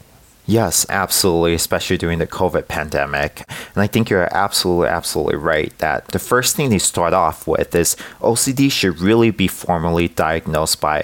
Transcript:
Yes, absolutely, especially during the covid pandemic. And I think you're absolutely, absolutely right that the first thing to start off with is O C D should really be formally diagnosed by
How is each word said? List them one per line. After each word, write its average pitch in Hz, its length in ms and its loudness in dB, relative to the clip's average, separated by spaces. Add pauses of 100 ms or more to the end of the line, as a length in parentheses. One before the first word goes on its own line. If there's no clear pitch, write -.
(460)
Yes, 101 440 2
absolutely, 85 640 2
especially 90 420 -2
during 85 220 -2
the 82 80 -2
covid 85 420 -2
pandemic. 71 800 -4 (260)
And 98 80 0
I 104 40 4
think 110 240 0
you're 90 260 2
absolutely, 90 520 0
absolutely 82 480 -2
right 78 420 0
that 73 300 -2
the 95 100 -4
first 123 360 0
thing 143 140 -2
to 107 100 4
start 85 360 0
off 82 320 0
with - 280 -2
is 85 220 2 (240)
O 113 140 2
C 131 180 -2
D 139 160 2
should 90 320 -2
really 113 300 4
be 95 180 0
formally 85 600 0
diagnosed 80 720 -2
by 76 220 0